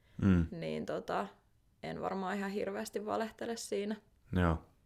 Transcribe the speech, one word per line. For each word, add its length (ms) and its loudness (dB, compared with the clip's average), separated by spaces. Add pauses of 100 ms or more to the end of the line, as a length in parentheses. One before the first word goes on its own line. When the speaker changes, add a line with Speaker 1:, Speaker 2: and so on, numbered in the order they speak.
(220)
Speaker 1:
Mm. 280 8
Speaker 2:
niin 360 -6
tota, 400 -2 (560)
en 180 -6
varmaan 360 -2
ihan 140 -4
hirveästi 560 -4
valehtele 500 -4
siinä. 400 -4 (440)
Speaker 1:
Joo. 180 4 (280)